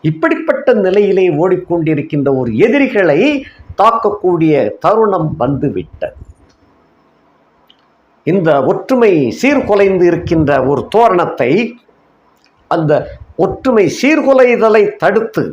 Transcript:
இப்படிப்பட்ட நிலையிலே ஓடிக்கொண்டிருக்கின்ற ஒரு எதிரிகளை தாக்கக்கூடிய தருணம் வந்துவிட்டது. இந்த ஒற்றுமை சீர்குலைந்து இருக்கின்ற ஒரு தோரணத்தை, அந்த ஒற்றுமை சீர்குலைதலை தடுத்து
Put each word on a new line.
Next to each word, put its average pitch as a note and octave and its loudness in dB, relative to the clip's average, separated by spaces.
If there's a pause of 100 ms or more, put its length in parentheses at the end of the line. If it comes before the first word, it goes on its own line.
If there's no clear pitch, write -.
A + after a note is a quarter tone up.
இப்படிப்பட்ட C4 -2
நிலையிலே F#3+ 2
ஓடிக்கொண்டிருக்கின்ற D#3+ -2
ஒரு A#2+ -4
எதிரிகளை G3+ 2 (560)
தாக்கக்கூடிய F3+ 2 (260)
தருணம் F#3+ 0
வந்துவிட்டது. A#2+ -6 (2000)
இந்த E3 0 (140)
ஒற்றுமை A3 0 (180)
சீர்குலைந்து G3 0
இருக்கின்ற E3 0 (140)
ஒரு C3 -2
தோரணத்தை, F3 0 (1160)
அந்த D#3+ 0 (420)
ஒற்றுமை G#3+ 0
சீர்குலைதலை B3 2
தடுத்து F#3+ -2